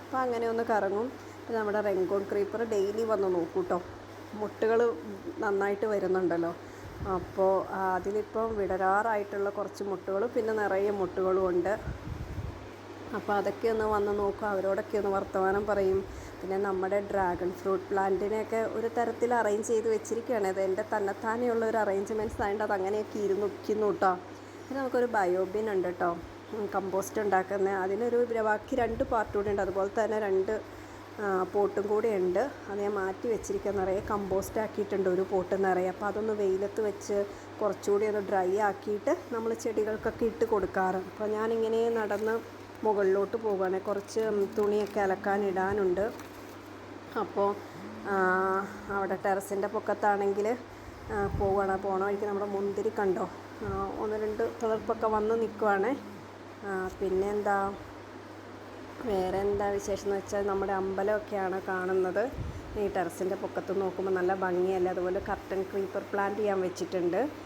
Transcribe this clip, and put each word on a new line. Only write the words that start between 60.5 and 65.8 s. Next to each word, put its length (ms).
അമ്പലമൊക്കെയാണ് 960
കാണുന്നത്. 640
ഈ 100
ടെറസിൻ്റെ 480
പൊക്കത്ത് 440
നോക്കുമ്പോൾ 320
നല്ല 220
ഭംഗിയല്ലേ. 560
അതുപോലെ 380
കർട്ടൻ 340
ക്രീപ്പർ 400